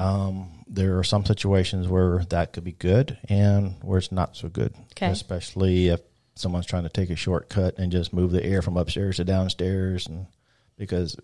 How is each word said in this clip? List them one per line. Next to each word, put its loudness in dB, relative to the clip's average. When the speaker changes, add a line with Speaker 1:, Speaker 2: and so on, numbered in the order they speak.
Speaker 1:
Um, -4
there 0
are 2
some 2
situations 2
where 4
that 0
could -10
be -8
good 2
and 4
where 2
it's -4
not -2
so -10
good, -2
Speaker 2:
Okay. -2
Speaker 1:
especially 0
if 2
someone's -4
trying -2
to -6
take -2
a -4
shortcut -2
and -2
just 0
move 2
the 2
air 0
from -2
upstairs -2
to -2
downstairs, -2
and -10
because -4